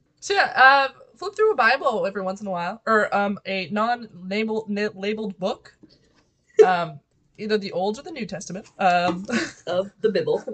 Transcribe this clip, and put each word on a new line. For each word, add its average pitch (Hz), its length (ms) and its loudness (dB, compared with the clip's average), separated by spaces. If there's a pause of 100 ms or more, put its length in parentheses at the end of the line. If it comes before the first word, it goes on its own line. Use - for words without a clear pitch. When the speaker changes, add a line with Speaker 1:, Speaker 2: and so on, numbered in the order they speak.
(220)
Speaker 1:
So - 120 -4
yeah, 370 220 2
uh, 269 380 6 (240)
flip 392 180 -10
through 427 160 4
a - 40 0
Bible 233 520 2
every 196 140 -6
once 190 200 -6
in 208 60 -10
a 190 40 -6
while, 180 340 -6
or, 214 300 2
um, 202 300 0
a 190 240 -4
non-label-, 220 1000 -4
na-, 208 260 -2
labeled 208 420 -6
book, - 380 -6 (440)
Speaker 2:
<laughs> - 460 4
Speaker 1:
um, 170 340 0 (380)
either 214 200 -2
the 196 140 -6
Old 202 280 -2
or 285 40 -18
the 359 80 -12
New 254 140 -8
Testament, 180 420 -12 (120)
um, 180 460 2 (200)
<laughs> - 220 -14
Speaker 2:
Of 185 240 -2 (100)
the 214 100 2
Bible. 156 320 0 (100)